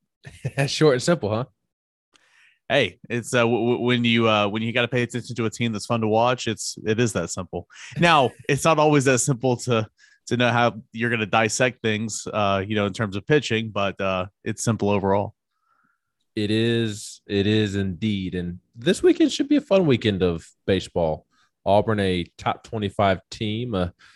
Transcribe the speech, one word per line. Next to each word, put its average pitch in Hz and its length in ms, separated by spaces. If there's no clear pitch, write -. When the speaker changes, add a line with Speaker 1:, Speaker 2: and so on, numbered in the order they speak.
Speaker 1:
<laughs> - 640
Short 151 260
and 123 80
simple, 160 300
huh? 113 140
Speaker 2:
Hey, 120 300
it's, 117 240
uh, 123 60
w-, 117 320
w-, 117 100
when 120 220
you, 117 260
uh, 104 180
when 107 140
you 113 120
gotta 120 140
pay 123 140
attention 117 340
to 117 100
a 110 40
team 117 220
that's 104 160
fun 117 140
to 113 60
watch, 117 380
it's, - 400
it 107 140
is 117 140
that 87 180
simple. 87 340
Now, 151 320
Speaker 1:
<laughs> - 80
Speaker 2:
it's 143 160
not 165 140
always 151 280
that 127 140
simple 127 380
to, 113 300
to 120 100
know 120 140
how 117 280
you're 113 180
gonna 113 160
dissect 113 560
things, 107 500
uh, 98 320
you 107 120
know, 101 100
in 98 80
terms 101 220
of 98 100
pitching, 113 440
but, 98 300
uh, 95 280
it's - 200
simple 101 280
overall. 101 420
Speaker 1:
It 104 160
is. 113 760
It 101 200
is 107 280
indeed. 98 580
And 87 260
this 120 300
weekend 330 300
should 277 160
be 294 80
a - 40
fun 190 240
weekend 110 380
of 85 240
baseball. 87 600
Auburn, 104 340
a 92 240
top - 260
twenty-five 98 560
team, 113 460
a, 90 180